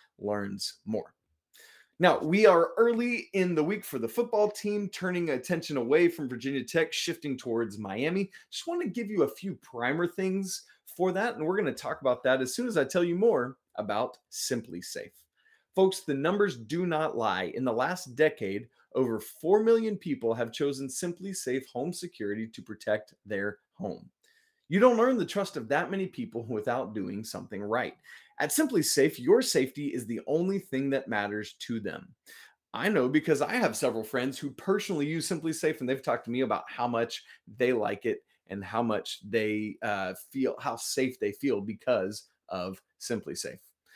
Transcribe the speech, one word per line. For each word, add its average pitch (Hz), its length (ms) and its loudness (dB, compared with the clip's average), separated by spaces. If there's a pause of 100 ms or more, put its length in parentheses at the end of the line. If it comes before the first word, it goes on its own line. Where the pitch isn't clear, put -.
(180)
learns 101 680 -4
more. 107 260 -6 (840)
Now, 170 200 6
we 196 280 4
are 170 320 8
early 233 560 2
in 180 200 2
the 156 80 4
week 196 220 0
for 139 140 -6
the 113 100 -2
football 214 420 2
team, 208 380 -4
turning 180 400 -2
attention 151 480 -2
away 135 320 6
from 151 220 -2
Virginia 127 340 -4
Tech, 165 260 2
shifting 147 460 -4
towards 117 400 -2
Miami. 131 540 -2 (200)
Just - 160 -10
want 349 140 -2
to 330 80 -4
give 208 220 -6
you 185 140 4
a - 40 2
few 185 280 -8
primer 135 500 -2
things 190 560 -4 (240)
for 185 260 0
that, 220 220 0
and 156 100 -4
we're 180 140 0
gonna 151 160 0
talk - 260 -6
about 123 220 2
that 131 180 4
as 127 140 -2
soon 247 120 -2
as 214 120 0
I 139 60 4
tell 175 200 2
you 175 120 2
more 156 420 2 (160)
about 107 420 -2 (160)
SimpliSafe. - 800 -6 (640)
Folks, 190 260 4
the 147 140 -2
numbers 175 420 2
do 120 300 -2
not 156 320 0
lie. 95 360 0
In 127 100 -2
the 123 80 0
last 131 440 -2
decade, 117 520 2 (280)
over 117 240 2
four 190 420 2
million 226 340 4
people 123 380 -2
have 113 180 -2
chosen 139 360 -2
SimpliSafe 175 800 -6
home 143 240 -4
security 107 560 -6
to - 120 -16
protect 107 540 -4 (100)
their 101 340 -4 (160)
home. - 360 -8 (580)
You 185 120 2
don't 240 180 8
earn 254 180 4
the 190 80 0
trust - 320 -4
of 117 120 -8
that 151 240 0
many 196 140 -2
people 117 420 -8
without 117 440 -2
doing 101 300 -6
something 101 400 -10
right. 104 320 -2 (460)
At - 100 0
SimpliSafe, 160 680 4
your 175 240 6
safety 139 460 0
is 117 180 -4
the 113 200 -4
only 180 320 0
thing 139 320 -2
that 135 180 0
matters 104 520 -2
to 117 180 -4
them. 101 300 -8 (640)
I 131 140 0
know 147 200 4
because 147 340 4
I 202 120 0
have 190 220 2
several 113 260 0
friends 127 360 -4
who 143 120 -8
personally 185 560 -2
use 156 220 -2
SimpliSafe, 160 500 -2
and 123 100 -4
they've 135 140 0
talked 120 220 -2
to 113 80 -8
me 127 80 0
about 120 260 0
how 120 220 -2
much 117 340 -2 (360)
they 123 140 4
like 107 340 0
it - 180 0 (240)
and 98 160 -8
how 113 180 -2
much 107 380 -2 (100)
they, 107 520 0
uh, 98 320 -2 (180)
feel, 131 260 0
how 123 160 -4
safe 131 460 -2
they 104 100 2
feel 113 300 0
because 107 640 -2 (240)
of 92 340 -6 (180)
SimpliSafe, - 600 -8 (360)